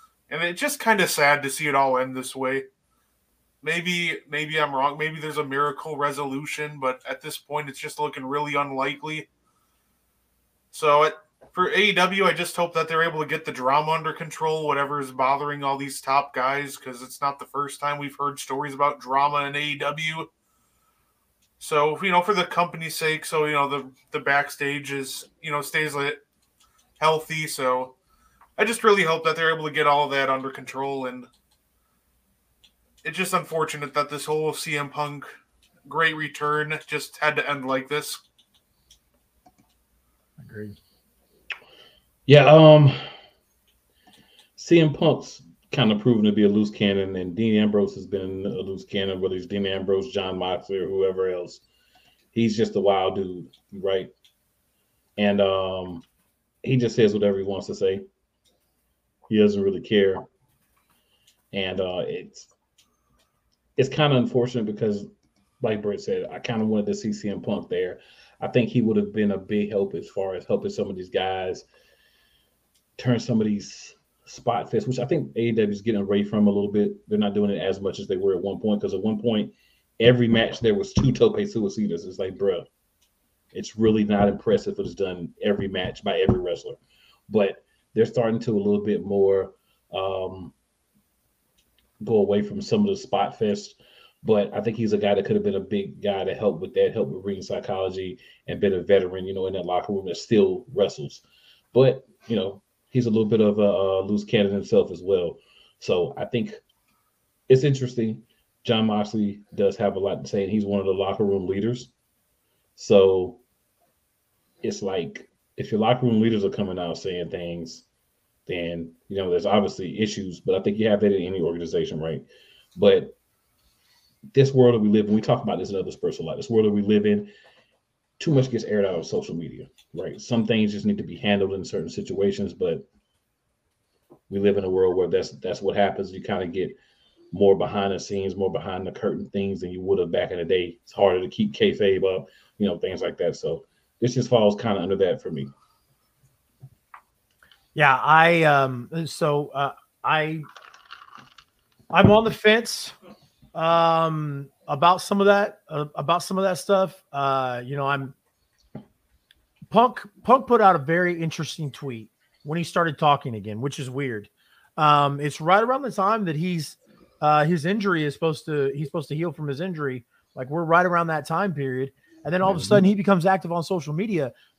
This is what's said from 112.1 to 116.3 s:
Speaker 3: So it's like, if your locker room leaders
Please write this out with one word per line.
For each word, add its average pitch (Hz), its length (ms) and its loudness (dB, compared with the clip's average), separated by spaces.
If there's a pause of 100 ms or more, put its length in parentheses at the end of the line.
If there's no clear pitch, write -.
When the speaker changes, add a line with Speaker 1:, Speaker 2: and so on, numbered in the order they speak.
Speaker 3:
So 95 680 4 (1200)
it's - 200 -6
like, 95 460 -6 (280)
if - 140 -8
your 107 100 0
locker 123 260 2
room 113 140 4
leaders 110 240 4